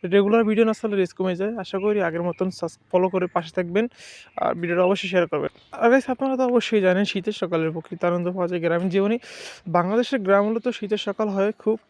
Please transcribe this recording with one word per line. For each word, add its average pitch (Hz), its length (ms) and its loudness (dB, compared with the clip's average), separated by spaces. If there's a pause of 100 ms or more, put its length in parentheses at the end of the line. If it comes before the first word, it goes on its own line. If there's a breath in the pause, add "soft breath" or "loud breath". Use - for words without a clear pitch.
(120)
রেগুলার 202 320 4
ভিডিও 214 200 4
না 220 80 2
ছাড়লে 214 240 -4
রিচ 185 160 0
কমে 185 240 -2
যায়। 196 220 -4
আশা 190 200 -6
করি 208 240 0
আগের 170 200 -2
মতন 180 280 -2
সাস-, - 280 -8 (140)
ফলো 185 160 4
করে 180 180 -2
পাশে 165 280 -4
থাকবেন 185 300 0 (520 loud breath)
আর - 180 0
ভিডিওটা 170 280 0
অবশ্যই 190 260 2
শেয়ার 175 180 2
করবেন। - 260 -2 (200)
আর 233 180 4
গাইস, 262 200 4
আপনারা 262 260 -2
তো 254 80 0
অবশ্যই 233 360 2
জানেন 185 240 2
শীতের 196 280 -4
সকালের 165 380 -2
প্রকৃত 165 340 -8
আনন্দ 175 280 0
পাওয়া 180 160 -2
যায় 180 120 -2
গ্রামীণ 170 280 0
জীবনে। 196 280 2 (520 loud breath)
বাংলাদেশের 196 500 0
গ্রামগুলো 202 420 2
তো 247 120 -2
শীতের 208 260 -4
সকাল 214 300 -4
হয় 196 240 0
খুব 220 260 -2 (120)